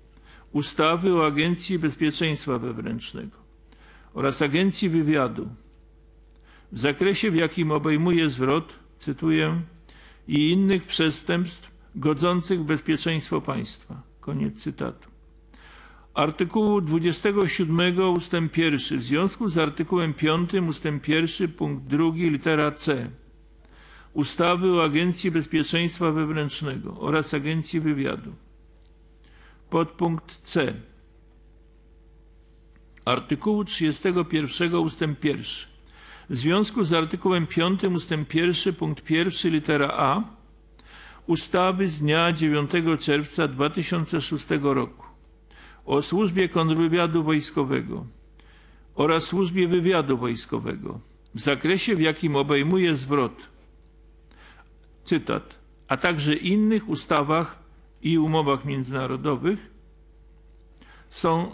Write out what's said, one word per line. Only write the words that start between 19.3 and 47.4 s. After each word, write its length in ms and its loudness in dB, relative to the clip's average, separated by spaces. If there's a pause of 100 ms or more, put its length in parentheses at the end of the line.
z 100 0
artykułem 560 0
piątym 540 2
ustęp 340 -4
pierwszy 460 0
punkt 360 -4
drugi 460 2
litera 420 2
C 380 -2 (1040)
ustawy 600 2
o 120 4
Agencji 460 0
Bezpieczeństwa 840 0
Wewnętrznego 880 -4
oraz 340 0
Agencji 460 -2
Wywiadu. 520 -2 (1400)
Podpunkt 640 -2
C. 380 -2 (2250)
Artykułu 600 0
trzydziestego 600 -2
pierwszego 560 -2
ustęp 400 -4
pierwszy. 460 -4 (640)
W 60 -4
związku 480 2
z 80 0
artykułem 540 2
piątym 480 0
ustęp 340 -4
pierwszy 440 0
punkt 320 -6
pierwszy 460 0
litera 380 2
A 360 0 (1040)
ustawy 600 2
z 120 -6
dnia 320 4
dziewiątego 680 0
czerwca 500 0
dwa 220 0
tysiące 500 -2
szóstego 540 -2
roku 320 -4 (800)
o 180 2
Służbie 460 0
Kontrwywiadu 760 2
Wojskowego 840 -2 (880)